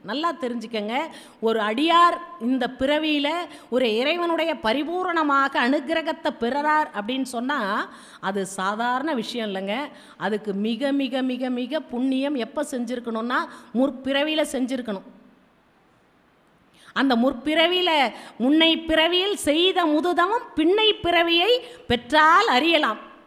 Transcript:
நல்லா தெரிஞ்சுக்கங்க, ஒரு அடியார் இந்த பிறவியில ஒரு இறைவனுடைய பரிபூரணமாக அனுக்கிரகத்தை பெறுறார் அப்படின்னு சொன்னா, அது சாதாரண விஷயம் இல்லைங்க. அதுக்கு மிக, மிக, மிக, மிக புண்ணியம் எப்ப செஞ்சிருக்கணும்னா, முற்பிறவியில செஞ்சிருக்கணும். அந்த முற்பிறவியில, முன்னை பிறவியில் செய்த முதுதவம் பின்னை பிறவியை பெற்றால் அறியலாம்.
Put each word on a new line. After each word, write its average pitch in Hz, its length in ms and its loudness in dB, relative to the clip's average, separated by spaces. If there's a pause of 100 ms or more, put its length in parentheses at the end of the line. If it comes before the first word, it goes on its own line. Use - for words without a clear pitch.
நல்லா 294 300 -4
தெரிஞ்சுக்கங்க, 226 640 -6 (400)
ஒரு 220 200 0
அடியார் 330 580 4 (220)
இந்த 247 400 -2
பிறவியில 294 520 0 (380)
ஒரு 233 260 0
இறைவனுடைய 330 580 0
பரிபூரணமாக 294 1040 0
அனுக்கிரகத்தை 311 840 -2
பெறுறார் 302 540 0
அப்படின்னு 233 300 -4
சொன்னா, 247 680 -4 (300)
அது 196 260 -4
சாதாரண 240 680 -2
விஷயம் 220 420 -4
இல்லைங்க. 196 220 -4 (400)
அதுக்கு 208 360 -4
மிக, 220 380 -2
மிக, 269 300 0
மிக, 254 280 -2
மிக 254 300 -4
புண்ணியம் 262 560 -2
எப்ப 269 360 -4
செஞ்சிருக்கணும்னா, 240 680 -4 (360)
முற்பிறவியில 277 760 0
செஞ்சிருக்கணும். 247 680 -6 (1700)
அந்த 254 220 2
முற்பிறவியில, 311 960 2 (280)
முன்னை 320 460 4
பிறவியில் 339 500 2
செய்த 349 500 2
முதுதவம் 349 680 0
பின்னை 403 380 4
பிறவியை 339 680 2 (280)
பெற்றால் 302 600 4
அறியலாம். 294 500 2 (300)